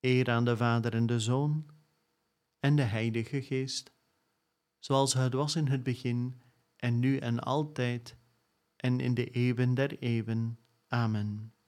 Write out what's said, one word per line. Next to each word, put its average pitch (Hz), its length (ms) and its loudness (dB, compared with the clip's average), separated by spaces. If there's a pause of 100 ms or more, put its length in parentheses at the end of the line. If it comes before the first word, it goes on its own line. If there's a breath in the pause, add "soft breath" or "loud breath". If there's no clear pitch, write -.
Eer 127 300 4
aan 117 140 2
de 120 120 2
Vader 117 380 2
en 117 120 2
de 117 140 0
Zoon 143 500 0 (880)
en 143 180 4
de 143 60 4
Heilige 113 600 -2
Geest, - 500 -6 (840)
zoals 135 360 2
het 127 180 2
was 147 240 -2
in 156 100 0
het 131 160 0
begin, 123 600 -4 (340 soft breath)
en 120 220 0
nu 135 180 2
en 117 240 -2
altijd, 127 760 -4 (600)
en 127 240 0
in 127 140 0
de 120 160 0
eeuwen 123 440 2
der 135 240 -2
eeuwen. 113 600 -2 (280)
Amen. 107 680 -2 (140)